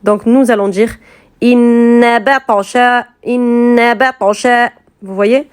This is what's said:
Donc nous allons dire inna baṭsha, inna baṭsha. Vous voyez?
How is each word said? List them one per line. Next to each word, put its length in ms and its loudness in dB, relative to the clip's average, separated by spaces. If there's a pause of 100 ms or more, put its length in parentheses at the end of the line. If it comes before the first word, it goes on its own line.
Donc 220 -2
nous 260 2
allons 160 0
dire 280 -2 (460)
inna 760 2
baṭsha, 880 -2 (160)
inna 720 0
baṭsha. 760 -2 (300)
Vous 140 -14
voyez? 380 0